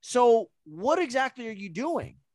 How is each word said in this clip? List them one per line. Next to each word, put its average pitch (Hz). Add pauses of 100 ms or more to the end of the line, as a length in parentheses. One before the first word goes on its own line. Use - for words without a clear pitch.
So 233 (140)
what 196
exactly 254
are 220
you 196
doing 185 (180)